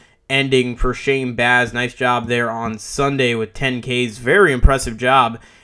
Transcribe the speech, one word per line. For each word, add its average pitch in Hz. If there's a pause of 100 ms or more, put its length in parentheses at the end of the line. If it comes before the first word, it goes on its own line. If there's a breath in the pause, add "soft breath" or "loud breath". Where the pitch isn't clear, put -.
(280 soft breath)
ending 131
for 127
Shane 135
Baz. 123
Nice 123
job 123
there 120
on 113
Sunday 135
with 110
ten 127
Ks. 123
Very 156
impressive 123
job. 123 (240 soft breath)